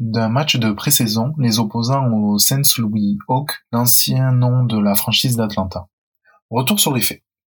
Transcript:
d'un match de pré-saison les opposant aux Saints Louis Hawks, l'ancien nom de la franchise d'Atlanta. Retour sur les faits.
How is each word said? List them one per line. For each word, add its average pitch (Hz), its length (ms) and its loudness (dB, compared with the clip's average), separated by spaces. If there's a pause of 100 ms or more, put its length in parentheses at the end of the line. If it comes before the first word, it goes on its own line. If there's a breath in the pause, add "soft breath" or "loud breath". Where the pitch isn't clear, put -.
d'un 113 280 -2
match 139 280 0
de 110 160 0
pré-saison 117 680 0
les 117 220 2
opposant 117 500 -2
aux 104 280 0
Saints 135 240 0 (160)
Louis 104 400 0 (100)
Hawks, 139 240 -2 (180)
l'ancien 131 600 0
nom 123 320 4
de 110 120 0
la 101 200 2
franchise 120 400 0
d'Atlanta. 95 500 -4 (640 soft breath)
Retour 202 300 0
sur 151 120 2
les 117 100 -2
faits. - 200 -4 (240)